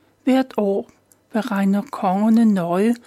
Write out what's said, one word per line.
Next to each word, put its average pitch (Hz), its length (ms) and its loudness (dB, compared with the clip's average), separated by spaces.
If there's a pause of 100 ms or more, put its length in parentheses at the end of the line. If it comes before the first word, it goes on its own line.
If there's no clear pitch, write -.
(240)
Hvert 262 340 0
år 208 340 -4 (400)
beregner 196 500 -2 (100)
kongerne 220 540 2
nøje, 190 500 0 (120)